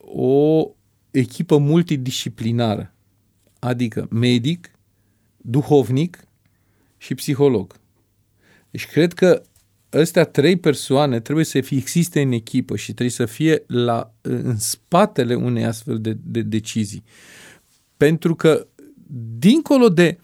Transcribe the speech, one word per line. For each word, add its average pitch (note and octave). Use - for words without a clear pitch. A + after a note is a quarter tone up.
o C#3+
echipă D3
multidisciplinară, B2
adică A#2+
medic, B2
duhovnic C#3
și -
psiholog. C3
Deci -
cred E3+
că F3
astea E3
trei D#3
persoane C#3
trebuie D3+
să C3+
fie, C#3
existe E3
în C3+
echipă A#2+
și A2
trebuie B2
să A#2+
fie D#3
la, A#2+
în B2
spatele C#3
unei A#2+
astfel A2+
de, A2
de A2+
decizii. G#2+
Pentru D#3+
că, -
dincolo B3
de, E3+